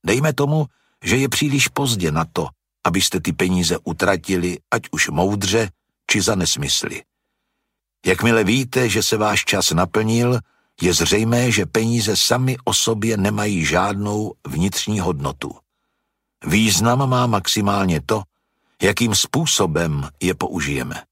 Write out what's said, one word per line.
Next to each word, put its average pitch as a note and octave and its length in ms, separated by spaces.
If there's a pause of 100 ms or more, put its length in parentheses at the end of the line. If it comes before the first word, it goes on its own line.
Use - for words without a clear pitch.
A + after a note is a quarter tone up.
Dejme C#3+ 260
tomu, D3 340 (380)
že A#2+ 120
je C3+ 120
příliš C#3 400
pozdě G#2+ 440
na D#2+ 200
to, D2+ 160 (360)
abyste F2+ 360
ty E2 120
peníze F2+ 520
utratili, F2+ 720 (120)
ať A#2 200
už - 180
moudře, G2 640 (400)
či G2+ 120
za A2 120
nesmysly. - 680 (1040)
Jakmile A2+ 380
víte, B2+ 440
že G#2 140
se - 140
váš G#2+ 280
čas - 260
naplnil, A2 680 (420)
je F2 140
zřejmé, A2+ 580
že G2+ 140
peníze A2+ 500
samy B2+ 480
o A2 100
sobě A2+ 420
nemají G#2 480
žádnou G2+ 720 (140)
vnitřní G#2 520
hodnotu. C#2+ 560 (880)
Význam A2+ 680
má B2 160
maximálně G2 800
to, G#2+ 160 (600)
jakým G#2 320
způsobem E2 960 (140)
je F2+ 120
použijeme. C#2 760